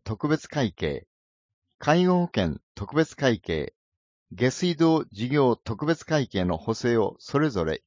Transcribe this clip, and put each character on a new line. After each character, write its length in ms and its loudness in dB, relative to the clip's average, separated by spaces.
特 240 -6
別 200 -2
会 240 -2
計、 360 -6
介 260 2
護 140 4
保 60 0
険 340 -2
特 200 -8
別 200 0
会 240 2
計、 340 -6
下 200 0
水 240 -2
道 360 4
事 180 -6
業 260 4
特 320 -8
別 160 0
会 240 0
計 180 -2
の 120 0
補 180 -4
正 220 0
を 200 0
そ 220 -2
れ 100 2
ぞ 160 -2
れ 220 -2